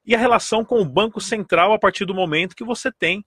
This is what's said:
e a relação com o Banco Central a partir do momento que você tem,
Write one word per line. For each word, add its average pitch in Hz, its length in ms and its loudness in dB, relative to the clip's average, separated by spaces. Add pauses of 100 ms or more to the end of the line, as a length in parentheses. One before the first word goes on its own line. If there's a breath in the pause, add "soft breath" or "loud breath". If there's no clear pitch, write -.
e 220 80 0
a 233 40 4
relação 226 480 2
com 233 160 2
o 180 40 2
Banco 202 360 0
Central 196 500 0
a 220 80 2
partir 202 240 0
do 185 100 -6
momento 180 420 -2
que - 80 -12
você 240 280 -6
tem, 185 360 -4